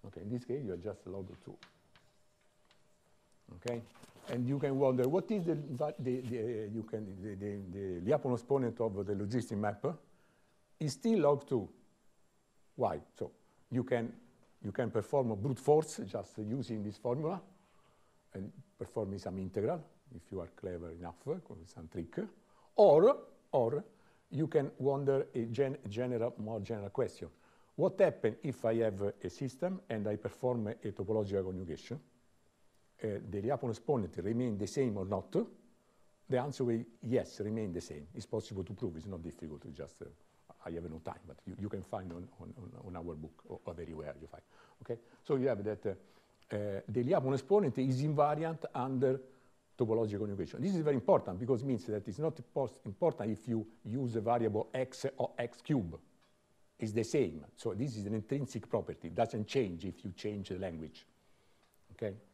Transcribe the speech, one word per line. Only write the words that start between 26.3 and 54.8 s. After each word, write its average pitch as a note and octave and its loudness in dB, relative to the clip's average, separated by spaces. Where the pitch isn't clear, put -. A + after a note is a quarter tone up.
more G#2+ -4
general G2+ -4
question. G2 -2
What F#3 2
happens C3+ 4
if C3+ -4
I A2+ 4
have G#2+ 2
a F#2 -2
system F3+ -4
and G#2+ -2
I G#2+ 0
perform A#2 -2
a - -6
topological G2+ 0
conjugation? F#2 -6
Uh, A2+ -2
the G2+ -2
Lyapunov B2+ -2
exponent A2+ 0
remain A2+ 0
the G2 -2
same A#2+ 0
or F#2+ -2
not? F#2+ -2
The B2+ 4
answer C3+ 0
will A#2 2
yes, A#2 0
remain G#2+ -2
the E2+ -4
same. D2+ -12
It's A2 -10
possible G#2 -4
to F#2+ -10
prove. F#2 -4
It's D#2+ -10
not F2+ -8
difficult. D#2 -10
It's C#2+ -14
just, - -12
uh, - -10
I E2+ -8
have E2 -6
no D#2+ -8
time, - -10
but - -16
you, F#2 -10
you G#2 -4
can G2 -6
find F#2 -8
on, F2 -10
on, - -14
on, - -14
on F2+ -10
our E2+ -6
book D2+ -14
or, F2 -10
or F2 -8
everywhere D#2 -8
you D#2 -16
find. - -18
Okay, A#2 -6
so D3 2
you C3 4
have G#2+ 0
that, G#2 -2
uh, G#2+ 2
uh, - -6
the A#2+ 2
Lyapunov C#3 4
exponent F#3+ 4
is C3 2
invariant D3+ 2
under C3 2
topological A2 2
conjugation. G2+ -4
This F#3+ 2
is E3 2
very D3 4
important A2+ 4
because A#2+ 2
it C3 -4
means C3 0
that G#2+ -2
it's G#2+ -8
not D#3 0
pos-, C3+ -4
important A2 0
if - -6
you A2+ 0
use A#2+ -2
a - 2
variable A2 2
x C3 -2